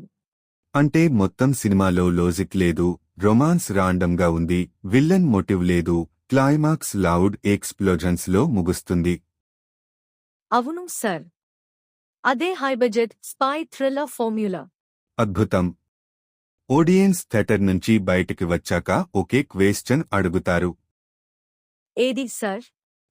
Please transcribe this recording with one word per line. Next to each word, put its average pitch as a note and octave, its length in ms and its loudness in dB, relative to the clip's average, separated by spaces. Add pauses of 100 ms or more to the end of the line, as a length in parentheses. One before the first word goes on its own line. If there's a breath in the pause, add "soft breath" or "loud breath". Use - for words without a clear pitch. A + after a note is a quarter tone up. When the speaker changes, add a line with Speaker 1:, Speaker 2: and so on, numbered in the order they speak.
(760)
Speaker 1:
అంటే D3 260 2 (180)
మొత్తం A2+ 340 2
సినిమాలో F#2+ 580 2
లాజిక్ F2 460 0
లేదు, F2 300 2 (320)
రొమాన్స్ C3 520 2
రాండమ్ F#2 460 0
గా F2+ 120 2
ఉంది, E2+ 300 0 (260)
విలన్ D#3 400 2
మోటివ్ F#2+ 380 0
లేదు, F2 320 0 (340)
క్లైమాక్స్ D3+ 640 0
లౌడ్ F#2 420 0 (100)
ఎక్స్‌ప్లోజన్స్ F#2 840 -2
లో G2 140 2 (120)
ముగుస్తుంది. F2 600 -2 (1400)
Speaker 2:
అవును, C#4 400 -2
సర్. F3 320 -6 (1000)
అదే C#4 300 0
హై C4 220 -4
బడ్జెట్ A#3 380 0 (100)
స్పై C#4 340 -4 (140)
థ్రిల్లర్ C4+ 420 -4
ఫార్ములా. G#3+ 500 -4 (540)
Speaker 1:
అద్భుతం. G2+ 480 0 (1040)
ఆడియన్స్ F3 560 2
థియేటర్ G#2 360 0
నుంచి F#2+ 380 2
బయటికి F#2 460 -2
వచ్చాక F2 440 -2 (260)
ఒకే G2+ 280 0
క్వశ్చన్ G2+ 600 0 (100)
అడుగుతారు. F2+ 580 0 (1300)
Speaker 2:
ఏది, B3+ 280 -2 (140)
సర్? G#3+ 260 -6 (460)